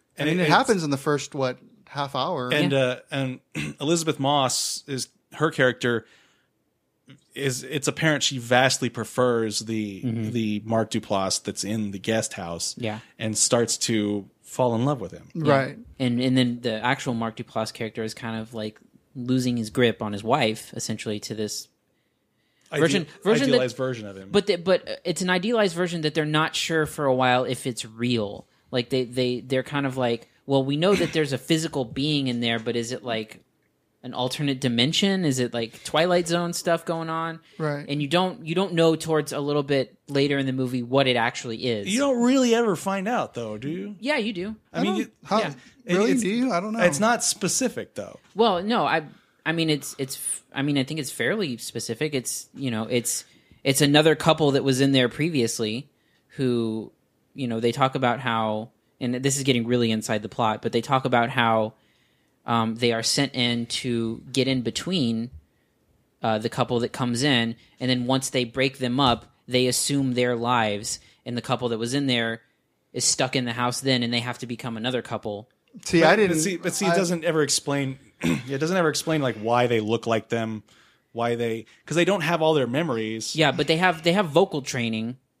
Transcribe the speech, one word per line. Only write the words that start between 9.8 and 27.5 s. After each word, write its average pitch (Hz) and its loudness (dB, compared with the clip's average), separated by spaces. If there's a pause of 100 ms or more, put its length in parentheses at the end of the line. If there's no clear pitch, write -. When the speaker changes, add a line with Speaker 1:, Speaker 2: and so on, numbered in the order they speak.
Speaker 3:
Mm-hmm. 113 -4
Speaker 1:
the 107 -2
Mark 113 0
Duplass 98 -2
that's - -8
in 104 -4
the 95 -10
guest 110 -2
house 85 -8
Speaker 3:
Yeah. 110 -6 (200)
Speaker 1:
and 107 -4
starts 117 2
to 104 0 (140)
fall 123 0
in 117 0
love 143 0
with 87 -10
him. - -18
Speaker 3:
Yeah. 151 2
Speaker 2:
Right. 135 -4 (220)
Speaker 3:
And, 123 0
and 131 2
then 120 2
the 120 -2 (100)
actual 131 0
Mark 113 -4
Duplass 110 -4
character 113 -6
is 110 -6
kind 113 -6
of, 110 -10
like, 107 -8 (360)
losing 123 0
his 110 -4
grip 117 2
on 107 -4
his 101 -8
wife, 113 0
essentially, 107 -6
to - -10
this 107 -6 (1040)
Speaker 1:
Ide-, - -2
Speaker 3:
version, 170 2 (160)
version 233 4
that - 6
Speaker 1:
idealized 120 0
version 127 -4
of 98 -14
him. 95 -16
Speaker 3:
But 196 2
the, 202 2
but 175 0
it's 175 -4
an 185 0
idealized 190 2
version 170 -2
that 151 0
they're 156 0
not 156 0
sure 160 0
for 147 -4
a 131 4
while 127 4
if 127 -4